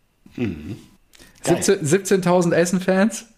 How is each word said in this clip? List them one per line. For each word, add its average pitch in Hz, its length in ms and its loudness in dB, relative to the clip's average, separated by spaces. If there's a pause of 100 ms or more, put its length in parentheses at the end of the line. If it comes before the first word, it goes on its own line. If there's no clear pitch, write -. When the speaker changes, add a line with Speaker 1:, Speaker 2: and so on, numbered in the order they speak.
(380)
Speaker 1:
Mhm. 95 400 -8 (680)
Geil. 170 140 0
Speaker 2:
Siebzehn, 196 280 0
siebzehntausend 180 680 2
Essen-Fans 185 720 0 (120)